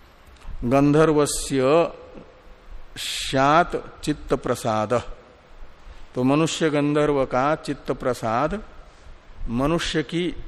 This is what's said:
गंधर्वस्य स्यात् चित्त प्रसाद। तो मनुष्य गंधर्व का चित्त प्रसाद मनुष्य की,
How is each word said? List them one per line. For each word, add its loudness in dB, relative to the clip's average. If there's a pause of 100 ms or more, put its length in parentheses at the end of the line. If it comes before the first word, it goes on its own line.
(640)
गंधर्वस्य 4 (1080)
स्यात् 0
चित्त -2
प्रसाद। 0 (1120)
तो 0
मनुष्य 2
गंधर्व 2
का 2
चित्त -6
प्रसाद -2 (840)
मनुष्य 0
की, -4 (120)